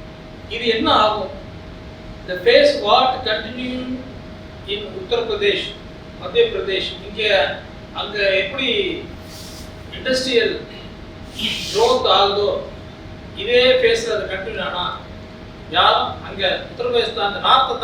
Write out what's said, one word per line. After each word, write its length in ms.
இது 100
என்ன 120
ஆகும்? 260
The 60
phase 260
what 240
continue 500
in 80
உத்தரப்பிரதேஷ், 680
மத்திய 240
பிரதேஷ், 360
இங்க 160
அங்க 180
எப்படி 260
இண்டஸ்ட்ரியல் 560
growth 340
ஆகுதோ, 340
இதே 200
ஃபேஸ்ல 360
அது 180
கண்டினியூ 340
ஆனா, 160
யாரும் 360
அங்க 140
உத்தரப்பிரதேசத்துல 600
அந்த 180
நார்த்தை 340